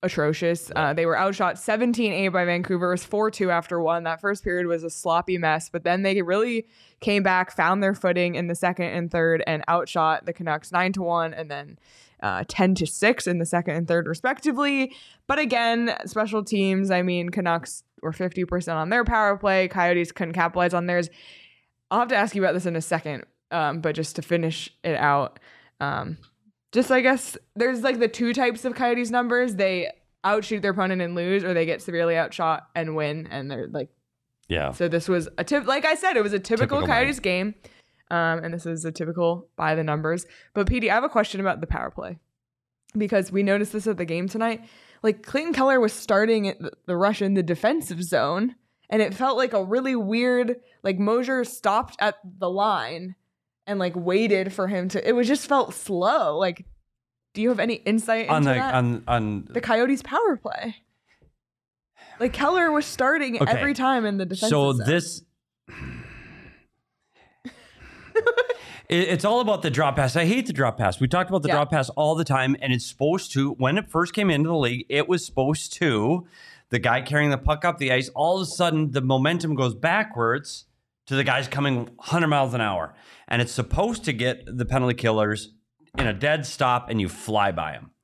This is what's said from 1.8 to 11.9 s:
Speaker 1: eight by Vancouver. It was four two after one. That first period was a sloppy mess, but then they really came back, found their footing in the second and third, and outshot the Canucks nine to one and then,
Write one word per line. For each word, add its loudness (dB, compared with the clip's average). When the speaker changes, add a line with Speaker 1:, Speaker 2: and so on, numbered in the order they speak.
Speaker 1:
eight 0
by 0
Vancouver. 0
It 2
was -6
four 0
two -2
after 0
one. 0
That -4
first -2
period -2
was 0
a -6
sloppy 0
mess, 0
but -8
then 2
they 2
really 0
came 2
back, 2
found 2
their 2
footing 0
in -2
the -2
second -2
and -4
third, 2
and -2
outshot 0
the -6
Canucks -6
nine 2
to -4
one 0
and -10
then, -12